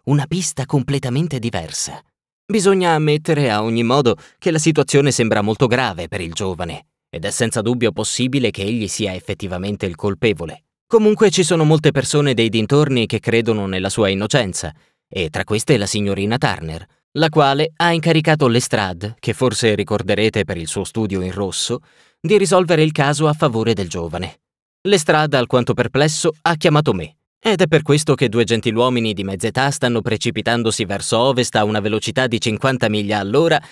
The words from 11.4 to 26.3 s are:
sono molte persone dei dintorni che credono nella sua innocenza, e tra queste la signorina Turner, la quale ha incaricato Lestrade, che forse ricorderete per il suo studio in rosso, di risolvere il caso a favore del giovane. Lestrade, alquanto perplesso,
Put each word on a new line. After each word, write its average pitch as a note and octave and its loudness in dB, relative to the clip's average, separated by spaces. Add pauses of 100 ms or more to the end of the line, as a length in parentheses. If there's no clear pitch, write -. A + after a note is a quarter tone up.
sono E3 2
molte D#3 4
persone C#3+ 0
dei A2+ 4
dintorni A#2 2
che G#2+ -2
credono A2 0
nella F#2+ -2
sua G2+ 0
innocenza, G2 -2 (340)
e E2+ -6
tra F#2+ -6
queste A2+ 0
la G2+ -2
signorina G2+ -2
Turner, E2 -6 (280)
la D#3 0
quale D3 2
ha E3+ 2
incaricato D#3+ 2
Lestrade, G#2+ -2
che A#2 -4
forse A2+ 0
ricorderete G#2 0
per F2 -8
il E2 -10
suo G2 -6
studio F#2+ -4
in F#2 -4
rosso, G2 -4 (400)
di F#3 2
risolvere F3+ 4
il D#3 2
caso D3 2
a D3+ 2
favore A#2 0
del G2 -2
giovane. E2+ -8 (420)
Lestrade, D#3 2
alquanto B2 0
perplesso, D#3 0 (100)